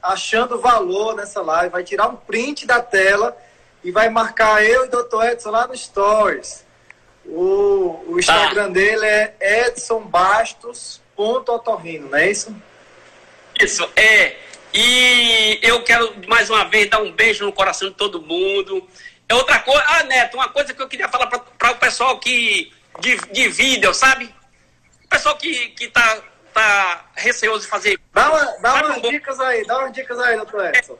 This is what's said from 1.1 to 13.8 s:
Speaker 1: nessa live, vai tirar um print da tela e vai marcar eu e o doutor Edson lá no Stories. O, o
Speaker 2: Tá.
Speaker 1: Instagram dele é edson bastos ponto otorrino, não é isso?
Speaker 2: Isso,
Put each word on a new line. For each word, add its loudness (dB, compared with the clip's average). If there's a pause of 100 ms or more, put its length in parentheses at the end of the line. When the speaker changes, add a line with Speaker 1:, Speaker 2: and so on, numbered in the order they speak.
Speaker 1:
nessa -8
live, 0
vai -6
tirar -2
um -4
print -8
da 2
tela 2 (480)
e -8
vai 4
marcar 2
eu 4
e -12
o -12
doutor 0
Edson -4
lá 0
no -12
Stories. 0 (600)
O, 0
o -8
Speaker 2:
Tá. 0
Speaker 1:
Instagram 0
dele 0
é 0 (320)
edson -4
bastos -2 (120)
ponto -2
otorrino, -4
não -2
é 2
isso? -6 (1040)
Speaker 2:
Isso, -2